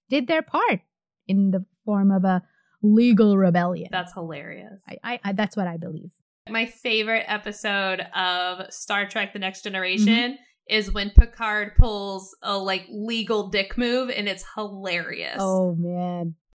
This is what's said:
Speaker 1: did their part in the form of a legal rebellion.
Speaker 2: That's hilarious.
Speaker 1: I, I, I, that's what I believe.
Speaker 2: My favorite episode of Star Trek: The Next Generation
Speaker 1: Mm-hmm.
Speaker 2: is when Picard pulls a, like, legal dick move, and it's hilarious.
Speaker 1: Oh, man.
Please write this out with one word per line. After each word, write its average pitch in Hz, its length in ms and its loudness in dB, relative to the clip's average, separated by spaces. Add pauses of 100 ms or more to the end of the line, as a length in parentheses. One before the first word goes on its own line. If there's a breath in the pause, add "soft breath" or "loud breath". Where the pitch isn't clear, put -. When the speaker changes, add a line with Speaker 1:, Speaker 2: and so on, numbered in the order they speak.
Speaker 1:
did 262 180 0
their 320 140 0
part 330 400 -2 (460)
in 196 240 2
the 185 120 -2 (220)
form 196 260 2
of 190 120 2
a 185 180 2 (400)
legal 214 560 6
rebellion. 175 540 2
Speaker 2:
That's 180 220 -6
hilarious. - 760 -14
Speaker 1:
I, - 160 -16
I, 240 200 -8
I, 202 100 -4
that's 202 220 -2
what 190 120 -2
I 170 100 -8
believe. 165 320 -12 (400)
Speaker 2:
My 226 160 -2
favorite 226 600 -2
episode 202 720 -4 (160)
of 180 580 -4
Star 202 340 -4
Trek: 196 260 -6
The 208 60 -10
Next 190 240 -8
Generation 190 440 -2 (240)
Speaker 1:
Mm-hmm. - 440 -10
Speaker 2:
is 202 160 -2
when 202 200 -4
Picard 208 640 8
pulls 196 640 2
a, 202 160 -4
like, 190 320 -4
legal 214 600 -4
dick 196 280 -4
move, 247 320 0
and 208 180 -6
it's 190 180 -8 (100)
hilarious. 196 840 -8
Speaker 1:
Oh, 185 360 0
man. 175 580 -4 (220)